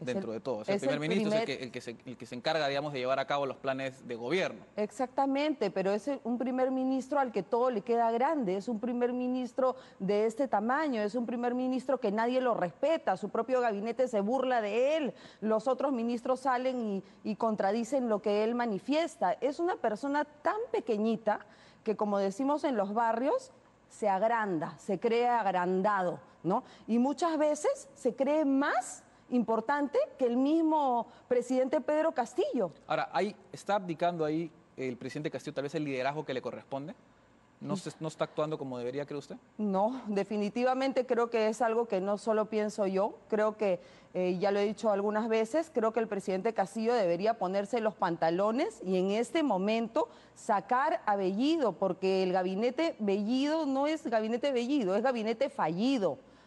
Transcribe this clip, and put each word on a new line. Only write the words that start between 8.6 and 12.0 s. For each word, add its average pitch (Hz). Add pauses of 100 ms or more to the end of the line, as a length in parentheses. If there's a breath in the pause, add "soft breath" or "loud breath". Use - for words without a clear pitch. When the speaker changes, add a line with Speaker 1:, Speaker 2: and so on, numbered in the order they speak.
Speaker 1:
un 226
primer 240
ministro 254 (240 loud breath)
de 208
este 226
tamaño, 247
es 208
un 240
primer 240
ministro 254